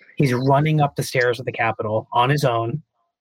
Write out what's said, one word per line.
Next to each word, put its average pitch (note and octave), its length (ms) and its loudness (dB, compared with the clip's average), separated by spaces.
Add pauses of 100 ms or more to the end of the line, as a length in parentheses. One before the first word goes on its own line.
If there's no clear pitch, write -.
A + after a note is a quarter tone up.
(180)
He's C3 160 2
running C#3 480 2
up - 140 0
the - 80 -4
stairs B2 360 -2
of B2+ 60 -12
the A#2+ 60 -6
Capitol A2 600 -4
on B2 180 2
his C#3+ 160 2
own A#2 380 -2 (380)